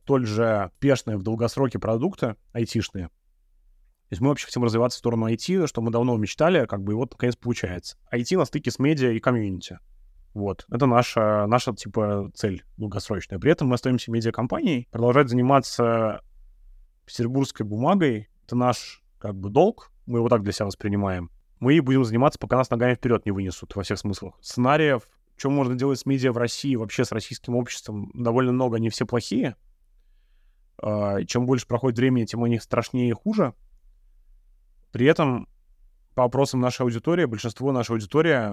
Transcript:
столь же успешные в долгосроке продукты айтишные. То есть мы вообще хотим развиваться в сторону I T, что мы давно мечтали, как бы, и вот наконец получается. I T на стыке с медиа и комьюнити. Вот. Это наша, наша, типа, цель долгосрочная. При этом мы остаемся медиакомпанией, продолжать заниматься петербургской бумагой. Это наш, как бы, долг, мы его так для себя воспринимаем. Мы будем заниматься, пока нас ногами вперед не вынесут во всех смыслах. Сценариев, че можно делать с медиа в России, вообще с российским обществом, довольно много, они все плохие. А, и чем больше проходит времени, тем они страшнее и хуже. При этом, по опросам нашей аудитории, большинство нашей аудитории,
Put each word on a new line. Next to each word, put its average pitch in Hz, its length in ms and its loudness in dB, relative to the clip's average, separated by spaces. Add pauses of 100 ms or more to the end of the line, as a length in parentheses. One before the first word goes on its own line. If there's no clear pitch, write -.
столь 131 220 2
же 107 460 0
успешные 123 440 0
в 95 80 -6
долгосроке 113 560 -2
продукты 113 560 -2 (160)
айтишные. 107 560 -4
То - 1080 -20
есть 87 80 -6
мы 135 60 4
вообще 143 180 0
хотим - 160 -2
развиваться 117 340 2
в - 40 -16
сторону 113 260 0
I 113 100 0
T, 180 300 0
что 120 160 -4
мы 113 80 -2
давно 120 260 0
мечтали, 147 500 2
как 101 160 -6
бы, 101 100 -4
и - 20 0
вот 123 180 -4
наконец 123 220 -2
получается. 98 640 -6 (140)
I 120 140 -2
T 185 120 0
на 160 80 4
стыке 135 260 -4
с - 80 -10
медиа 135 320 2
и 113 100 -2
комьюнити. 101 580 -2 (560)
Вот. 101 360 -6
Это 131 160 2
наша, 110 600 4
наша, 117 280 0
типа, 101 600 -2
цель 95 280 -4 (140)
долгосрочная. 101 600 -6
При 113 120 2
этом 165 180 2
мы 127 60 2
остаемся 123 360 -2
медиакомпанией, 120 800 -2
продолжать 123 380 2
заниматься 120 920 2 (840)
петербургской 123 600 -4
бумагой. 123 640 0 (160)
Это - 100 -10
наш, - 480 0 (160)
как 104 160 -8
бы, 95 160 -8
долг, 165 400 2 (160)
мы 120 120 -2
его 117 100 2
так 117 140 4
для 101 100 -2
себя 104 140 -2
воспринимаем. 98 640 -2 (280)
Мы 143 220 4
будем 135 240 2
заниматься, 117 340 2
пока 123 180 -2
нас 127 140 2
ногами 123 240 2
вперед 117 300 0
не 104 80 -2
вынесут 95 420 -6
во 101 80 -6
всех 98 160 -4
смыслах. 98 440 -8
Сценариев, 139 680 2 (300)
че 139 100 -2
можно 135 260 0
делать 131 240 0
с - 60 -14
медиа 131 280 0
в 113 40 -2
России, 120 400 -2
вообще 110 300 -2
с - 60 -8
российским 117 440 -6
обществом, 107 560 -6
довольно 123 400 0
много, 127 240 0
они 113 140 0
все 110 160 -4
плохие. 135 500 -2 (1200)
А, 104 420 -2
и 90 80 -4
чем 123 200 0
больше 127 200 0
проходит 120 320 -2
времени, 123 280 2
тем 117 180 -4
они 117 140 2
страшнее 120 500 -2
и 117 40 0
хуже. 196 420 0 (1400)
При 117 140 2
этом, 143 420 2 (640)
по 127 100 2
опросам 131 360 2
нашей 123 220 0
аудитории, 131 420 0
большинство 120 480 -4
нашей 117 200 -2
аудитории, 117 600 0